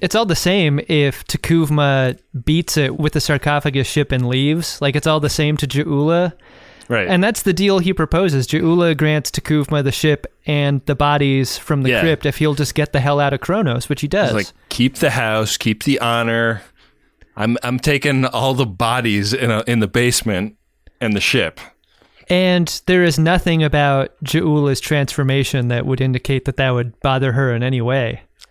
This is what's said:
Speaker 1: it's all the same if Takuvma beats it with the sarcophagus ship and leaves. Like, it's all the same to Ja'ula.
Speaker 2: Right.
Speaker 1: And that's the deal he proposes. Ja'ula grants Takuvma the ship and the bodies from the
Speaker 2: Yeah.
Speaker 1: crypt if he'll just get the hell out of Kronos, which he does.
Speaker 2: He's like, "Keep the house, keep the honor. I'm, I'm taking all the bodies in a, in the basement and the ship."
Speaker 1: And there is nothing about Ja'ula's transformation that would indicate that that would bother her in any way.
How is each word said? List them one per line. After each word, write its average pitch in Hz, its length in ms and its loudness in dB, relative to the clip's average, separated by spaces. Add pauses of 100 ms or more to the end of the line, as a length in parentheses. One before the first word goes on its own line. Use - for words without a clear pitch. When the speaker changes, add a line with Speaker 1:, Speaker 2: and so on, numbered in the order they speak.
Speaker 1:
it's 180 120 -2
all 233 120 2
the 170 100 0
same 165 520 2
if 143 380 0
Takuvma 143 920 0 (260)
beats 160 320 0
it 147 220 0
with 151 160 -2
the 151 60 0
sarcophagus 143 680 0
ship 143 240 -2
and 127 160 0
leaves. 143 520 -2
Like, 139 160 0
it's 147 100 -2
all 156 140 2
the 143 80 0
same 151 300 0
to 147 80 -2
Ja'ula. 151 680 0 (560)
Speaker 2:
Right. 110 200 0
Speaker 1:
And 180 140 2
that's 220 200 0
the 196 100 2
deal 196 280 2
he 180 120 0
proposes. 160 560 0
Ja'ula 165 480 2
grants 151 340 0
Takuvma 151 540 -2
the 135 80 0
ship - 340 0 (200)
and 143 400 0
the 147 80 0
bodies 139 640 0
from 143 240 -2
the 131 80 2
Speaker 2:
Yeah. 117 100 2
Speaker 1:
crypt 156 260 0
if 139 120 -2
he'll 151 160 0
just 143 200 -2
get 147 180 -2
the 139 80 0
hell 143 200 0
out 143 120 0
of 135 80 -4
Kronos, 165 480 -2
which 143 120 -4
he 147 80 -2
does. 185 220 0
Speaker 2:
He's 113 40 0
like, 104 180 -2 (180)
"Keep 127 260 0
the 147 140 0
house, 110 460 -2
keep - 280 -2
the 139 160 2
honor. 117 640 0 (720)
I'm, 113 260 0
I'm 123 160 -2
taking 139 480 0
all 127 280 -2
the 127 120 0
bodies 110 680 -2
in 127 180 0
a, 110 160 0
in 120 140 0
the 101 80 0
basement 110 680 0 (440)
and 110 140 -2
the 98 60 0
ship." 95 400 -2 (680)
Speaker 1:
And 180 580 2
there 180 160 4
is 156 160 2
nothing 165 460 2
about 143 480 0 (120)
Ja'ula's 151 560 2
transformation 139 880 0
that 120 160 -2
would 131 160 -2
indicate 131 440 -2
that 135 140 -4
that 131 120 0
would 120 300 -4
bother 131 320 0
her 131 220 0
in 117 100 -2
any 127 160 -2
way. 120 420 -2 (280)